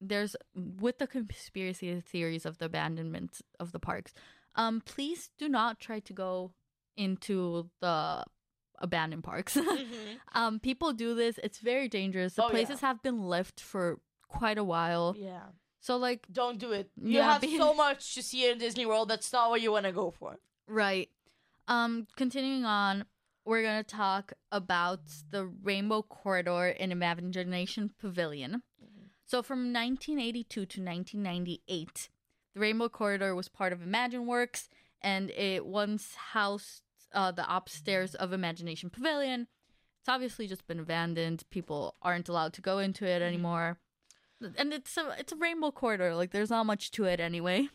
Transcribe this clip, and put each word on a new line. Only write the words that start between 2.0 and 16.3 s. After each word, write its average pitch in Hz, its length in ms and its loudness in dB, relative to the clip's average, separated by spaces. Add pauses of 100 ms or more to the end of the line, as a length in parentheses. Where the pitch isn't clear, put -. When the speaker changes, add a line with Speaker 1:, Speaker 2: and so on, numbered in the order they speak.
Speaker 1:
theories 165 460 -4
of 165 120 -6
the 165 80 -4
abandonment 160 760 -4 (200)
of 175 120 -8
the 170 80 -10
parks, - 340 -6 (400)
um, 226 260 2
please 302 580 -6
do 302 100 -2
not 226 300 2
try 220 220 -8
to 208 120 -14
go 185 400 -4 (440)
into 185 760 0 (100)
the 160 440 0 (560)
abandoned 160 440 -2
parks. - 380 -4
<laughs> 330 60 -2
Speaker 2:
Mm-hmm. 233 460 -4 (200)
Speaker 1:
Um, 226 260 0
people 262 320 0
do 233 220 -2
this. 233 280 2
It's 214 160 -6
very 247 300 0
dangerous. 185 460 0
The 220 100 4
Speaker 2:
Oh, - 20 6
yeah. 233 60 0
Speaker 1:
places 233 280 2
have 262 220 0
been 240 200 0
left 180 380 -2
for 175 400 -2 (280)
quite 214 300 0
a 208 60 0
while. 170 540 2
Speaker 2:
Yeah. 185 240 -10 (380)
Speaker 1:
So, 254 160 0
like, 247 360 0